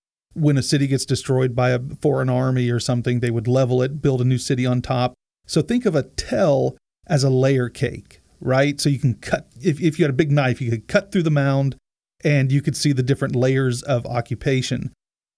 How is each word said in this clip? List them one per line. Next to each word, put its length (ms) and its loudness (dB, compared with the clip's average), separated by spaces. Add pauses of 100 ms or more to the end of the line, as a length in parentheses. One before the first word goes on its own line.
(360)
when 240 2
a 40 2
city 240 0
gets 200 -2
destroyed 500 0
by 140 2
a 100 0 (220)
foreign 260 0
army 400 0
or 100 0
something, 420 -2
they 100 0
would 180 -2
level 320 2
it, 220 -4
build 180 2
a 40 0
new 120 2
city 300 -2
on 160 0
top. 320 -2 (320)
So 160 0
think 240 0
of 80 2
a 80 2
tel 760 0 (300)
as 180 2
a 60 2
layer 400 2
cake, 500 -8 (200)
right? 380 0
So 120 2
you 80 2
can 160 0
cut, 340 -4 (140)
if, 180 0
if 180 0
you 60 2
had 60 2
a 20 0
big 180 0
knife, 300 2
you 100 -4
could 180 -6
cut 220 0
through 120 0
the 80 0
mound 460 0 (460)
and 300 2
you 80 4
could 160 -2
see 160 2
the 100 0
different 320 -2
layers 480 0
of 220 -2
occupation. 880 -4 (460)